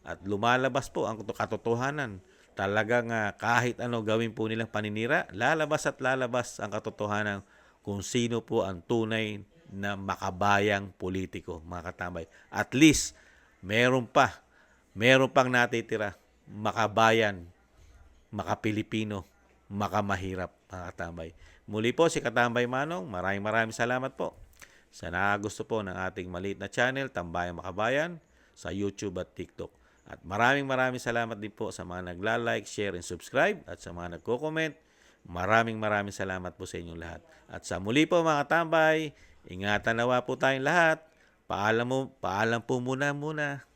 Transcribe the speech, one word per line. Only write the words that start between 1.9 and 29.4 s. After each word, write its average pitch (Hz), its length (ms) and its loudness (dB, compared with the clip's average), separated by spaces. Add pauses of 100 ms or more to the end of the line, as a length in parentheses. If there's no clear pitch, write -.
Talagang, 107 560 2
ah, 107 240 0
kahit 117 420 2
ano 120 220 -2
gawin 110 340 0
po 110 140 -2
nilang 113 240 -4
paninira, 107 580 -2
lalabas 151 540 0
at 143 180 -2
lalabas 127 560 0
ang 101 160 -6
katotohanan 104 720 -2 (420)
kung 101 180 -6
sino 117 400 0
po 101 240 0
ang 90 160 -8
tunay 110 560 0 (320)
na 98 240 -4
makabayang 98 1000 2
politiko, 92 680 -6
mga 87 280 -10
katambay. 87 360 -8 (240)
At 104 240 0
least, 147 400 6 (480)
meron 120 400 4
pa, 120 400 4 (480)
meron 131 400 6
pang 127 160 6
natitira, 113 640 2 (360)
makabayan, 107 1000 2 (800)
makapilipino, 104 960 -2 (480)
makamahirap, 98 800 -2 (160)
mga 90 240 -12
katambay. 85 380 -10 (380)
Muli 110 240 0
po, 165 200 4
si 156 80 -2
Katambay 120 480 2
Manong, 156 400 -4
maraming 98 360 -2
maraming 110 320 0
salamat 127 400 -2
po. - 200 -6 (520)
Sa - 240 -10
nakagusto 101 560 0
po 110 160 -2
ng 92 120 -6
ating 92 320 -6
maliit 92 280 -6
na 98 160 -10
channel, 131 400 0
Tambayang 87 480 -4
Makabayan, 120 560 -2 (400)
sa 87 160 -10
YouTube 98 480 -4
at - 160 -10
TikTok. 87 360 -12 (360)